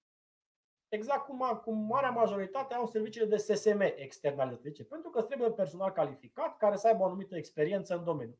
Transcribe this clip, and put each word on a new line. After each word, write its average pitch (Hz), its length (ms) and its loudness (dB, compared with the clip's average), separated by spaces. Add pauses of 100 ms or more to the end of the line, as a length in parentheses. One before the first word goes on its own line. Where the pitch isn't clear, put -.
(880)
Exact 262 380 -2
cum, 254 380 -2
cum 220 140 -2
marea 247 320 2
majoritate 233 640 0
au 240 140 -2
serviciile 220 400 0
de 208 100 4
S 208 80 -2
S 202 200 2
M 208 160 6
externalizate. 135 800 -2
De 151 100 -10
ce? - 140 -14
Pentru 330 240 -12
că - 100 -2
îți 226 80 0
trebuie 240 240 0
personal 190 400 -2
calificat 170 640 -4
care 208 180 4
să 202 120 2
aibă 190 160 6
o - 20 4
anumită 185 320 -4
experiență 175 600 -2
în 170 60 -6
domeniu. 135 360 -4